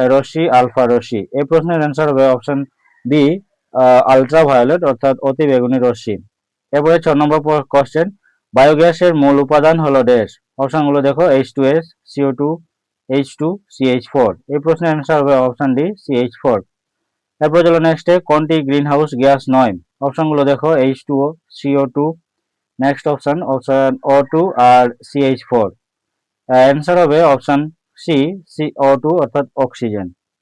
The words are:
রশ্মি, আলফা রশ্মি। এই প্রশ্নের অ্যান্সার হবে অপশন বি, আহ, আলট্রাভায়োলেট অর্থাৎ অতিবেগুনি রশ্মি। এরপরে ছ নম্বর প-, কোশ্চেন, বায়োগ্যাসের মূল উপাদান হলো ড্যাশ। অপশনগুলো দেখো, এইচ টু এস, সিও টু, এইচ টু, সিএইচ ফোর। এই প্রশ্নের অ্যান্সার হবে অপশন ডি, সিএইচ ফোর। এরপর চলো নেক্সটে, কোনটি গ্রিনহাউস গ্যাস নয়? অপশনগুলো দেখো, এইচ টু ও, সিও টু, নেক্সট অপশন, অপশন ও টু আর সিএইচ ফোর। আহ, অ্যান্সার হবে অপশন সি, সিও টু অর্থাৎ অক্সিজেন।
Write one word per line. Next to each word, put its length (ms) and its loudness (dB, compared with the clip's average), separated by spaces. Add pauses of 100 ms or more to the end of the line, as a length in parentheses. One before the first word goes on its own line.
রশ্মি, 480 0
আলফা 380 2
রশ্মি। 340 -2
এই 240 -6
প্রশ্নের 340 0
অ্যান্সার 300 -2
হবে 180 2
অপশন 380 -2 (440)
বি, 320 0 (340)
আহ, 340 4
আলট্রাভায়োলেট 760 2
অর্থাৎ 380 -2
অতিবেগুনি 560 0
রশ্মি। 380 -4 (560)
এরপরে 280 2
ছ 80 -4
নম্বর 340 0
প-, 280 -2
কোশ্চেন, 400 -2 (440)
বায়োগ্যাসের 600 4
মূল 260 2
উপাদান 400 2
হলো 220 2
ড্যাশ। 280 2 (280)
অপশনগুলো 440 -2
দেখো, 280 0
এইচ 240 0
টু 80 -4
এস, 220 0 (200)
সিও 280 -4
টু, 260 -6 (500)
এইচ 200 -4 (100)
টু, 200 -4 (120)
সিএইচ 420 -4
ফোর। 240 0 (120)
এই 100 -6
প্রশ্নের 320 -2
অ্যান্সার 320 -2
হবে 140 0
অপশন 380 -2
ডি, 220 -4
সিএইচ 340 -4 (120)
ফোর। 220 -2 (760)
এরপর 220 2
চলো 160 2
নেক্সটে, 420 0
কোনটি 420 -2
গ্রিনহাউস 520 -2
গ্যাস 360 2
নয়? 220 2 (280)
অপশনগুলো 440 -2
দেখো, 320 0
এইচ 220 0 (100)
টু 140 -4
ও, 120 -4 (160)
সিও 360 -2
টু, 280 -4 (680)
নেক্সট 260 -2
অপশন, 340 -4
অপশন 640 -2
ও 180 2 (100)
টু 200 -2
আর 360 4 (160)
সিএইচ 360 -2 (100)
ফোর। 180 0
আহ, 880 -10
অ্যান্সার 420 2
হবে 240 2
অপশন 480 0 (280)
সি, 480 -2
সিও 500 -2
টু 120 -6
অর্থাৎ 380 -2 (100)
অক্সিজেন। 520 -6 (340)